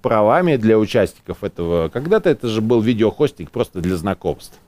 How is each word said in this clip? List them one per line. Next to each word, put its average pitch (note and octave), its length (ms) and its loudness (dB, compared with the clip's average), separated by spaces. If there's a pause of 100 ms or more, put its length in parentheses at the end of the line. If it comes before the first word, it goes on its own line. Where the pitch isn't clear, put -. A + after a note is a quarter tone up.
правами B2+ 540 2
для A2 220 4
участников G2+ 640 -2
этого. E2+ 460 -2
Когда-то F3 400 -2
это B2 180 -2
же A2 140 -2
был A#2 180 2
видеохостинг A2 720 -2
просто E2+ 300 -6
для F2+ 160 -2
знакомств. F2+ 600 -6 (100)